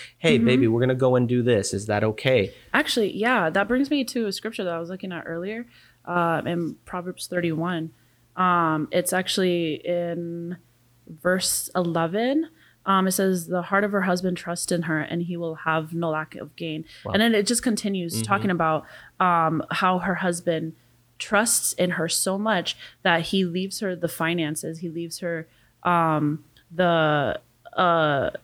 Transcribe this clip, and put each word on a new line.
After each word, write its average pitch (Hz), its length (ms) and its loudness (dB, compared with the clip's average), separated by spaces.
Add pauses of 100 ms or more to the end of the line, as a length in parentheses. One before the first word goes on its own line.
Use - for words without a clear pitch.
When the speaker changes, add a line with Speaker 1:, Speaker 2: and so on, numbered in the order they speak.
(180)
Speaker 1:
Hey, 160 200 4
Speaker 2:
Mm-hmm. 117 100 4
Speaker 1:
baby, 127 200 6
we're 113 140 4
gonna 127 140 2
go 127 200 4
and 123 140 4
do 123 140 2
this. 110 320 2
Is 101 100 -4
that 104 180 0
okay?" 110 480 2 (220)
Speaker 2:
Actually, 233 420 0
yeah, 208 360 0
that 196 160 0
brings 262 240 0
me 285 140 2
to 233 200 -2
a 196 60 -2
scripture 220 320 -8
that 175 100 -4
I 165 60 -4
was 170 100 -8
looking 190 220 -10
at 165 160 -10
earlier, 202 400 -8 (380)
uh, 170 380 0
in 170 320 -2 (100)
Proverbs 180 420 -10
thirty-one. 170 640 -2 (440)
Um, 170 560 4
it's 175 220 0
actually 180 640 0 (120)
in 170 680 -4 (500)
verse 180 680 -2
eleven. 185 720 0 (360)
Um, 190 200 4
it 185 60 2
says, 185 360 0
"The 175 160 -2
heart 196 200 0
of 202 80 0
her 196 120 0
husband 180 340 0
trusts - 340 -6
in 175 120 0
her, 156 180 0
and 170 220 -4
he 175 120 -4
will 165 200 -6
have 160 380 -2
no 170 160 -2
lack 156 260 -4
of - 200 -14
gain." 160 300 -8 (180)
Speaker 1:
Wow. - 80 -6
Speaker 2:
And 202 100 4
then 226 140 4
it 202 100 2
just 233 160 0
continues 196 520 -2
Speaker 1:
Mm-hmm. - 100 -2
Speaker 2:
talking 202 260 0
about, 160 360 0 (340)
um, 165 420 2 (100)
how 185 280 2
her 180 160 -2
husband 170 560 -2 (480)
trusts - 540 0
in 180 180 0
her 165 160 -2
so 190 300 -2
much 202 400 -2 (260)
that 170 200 4
he 190 200 2
leaves 185 380 -4
her 190 120 -2
the 170 140 -4
finances, 160 720 -4
he 175 80 -8
leaves 165 320 -8
her, 170 280 -6 (360)
um, 160 600 2 (280)
the, 160 680 2 (340)
uh, 156 540 2 (140)